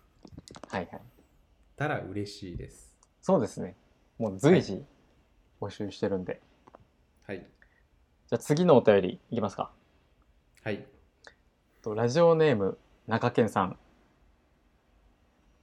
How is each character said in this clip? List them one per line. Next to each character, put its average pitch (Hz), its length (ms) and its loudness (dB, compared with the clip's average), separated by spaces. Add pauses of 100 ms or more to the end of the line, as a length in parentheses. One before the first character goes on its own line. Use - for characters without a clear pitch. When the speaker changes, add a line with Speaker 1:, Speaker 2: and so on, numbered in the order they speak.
(680)
Speaker 1:
は 98 120 -6
い 85 120 -10
は 82 60 -14
い。 - 20 -20 (760)
Speaker 2:
た 147 140 -6
ら 120 120 -4
嬉 98 300 -8
し 90 220 -14
い - 40 -10
で - 140 -14
す。 - 240 -20 (260)
Speaker 1:
そ 190 180 2
う - 20 0
で 107 60 -2
す - 160 -10
ね。 92 120 -12 (440)
も 110 140 -4
う 95 60 -10
随 151 240 6
時 107 220 -8 (760)
募 104 80 -6
集 98 220 -10
し - 80 -16
て 104 100 -2
る 95 100 -4
ん 92 60 -8
で。 - 160 -10 (840)
Speaker 2:
は 104 60 -12
い。 92 60 -10
は 92 40 -18
い。 - 40 -20 (800)
Speaker 1:
じ - 60 -6
ゃ - 20 0
あ - 20 0
次 151 260 0
の 160 120 8
お 113 60 6
便 101 180 6
り 90 200 -4 (100)
い - 60 -4
き 117 40 -2
ま 104 100 -2
す - 60 -16
か。 - 160 -8 (880)
Speaker 2:
は 110 80 -6
い。 - 160 -8 (960)
Speaker 1:
と、 107 120 -6
ラ 117 140 0
ジ 139 120 0
オ 170 140 6
ネ 156 180 4
ー 113 40 0
ム、 95 200 -2 (300)
中 113 240 0
堅 113 180 2
さ 104 140 0
ん。 92 160 -6 (1800)